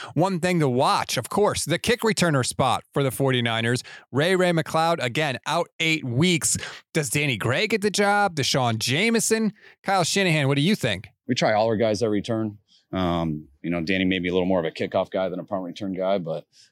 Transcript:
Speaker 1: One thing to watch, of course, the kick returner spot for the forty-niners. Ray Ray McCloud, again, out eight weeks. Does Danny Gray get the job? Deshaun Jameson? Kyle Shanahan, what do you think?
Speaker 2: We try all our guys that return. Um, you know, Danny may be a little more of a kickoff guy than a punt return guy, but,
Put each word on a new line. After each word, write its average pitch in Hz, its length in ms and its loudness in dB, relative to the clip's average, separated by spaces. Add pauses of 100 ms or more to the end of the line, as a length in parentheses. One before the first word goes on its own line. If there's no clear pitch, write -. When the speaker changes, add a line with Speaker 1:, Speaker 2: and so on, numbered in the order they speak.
(160)
Speaker 1:
One 180 240 0
thing 175 220 0
to 143 60 4
watch, 143 500 0
of 123 120 -6
course, 202 340 0
the 160 140 -2
kick 233 220 0
returner 170 440 2
spot 120 480 0
for 143 120 0
the 131 80 0
forty-niners. 120 720 0 (280)
Ray 160 240 2
Ray 180 140 4
McCloud, 165 500 0
again, 127 460 -2
out 160 220 -2 (120)
eight 160 240 0
weeks. 143 540 0 (340)
Does 147 200 -2
Danny 143 260 0
Gray 151 300 0
get 208 140 0
the 208 100 0
job? 202 440 2
Deshaun 120 440 0
Jameson? 214 760 0 (300)
Kyle 190 200 2
Shanahan, 156 440 2
what 143 80 2
do 143 80 2
you 202 100 4
think? 104 360 -2 (180)
Speaker 2:
We 127 80 0
try 123 180 2
all 107 140 4
our 113 100 2
guys 110 220 2
that 113 100 0
return. 107 480 -2 (340)
Um, 85 560 -2 (140)
you 82 80 -6
know, 85 120 -2
Danny 95 240 0
may 92 120 0
be 87 120 -4
a 87 40 -2
little 92 140 2
more 92 120 2
of 82 60 -2
a 80 60 -4
kickoff 95 400 -4
guy 95 180 -2
than 90 100 -8
a 85 40 -10
punt 95 200 -6
return 95 300 -8
guy, 92 240 0
but, 80 300 -6 (240)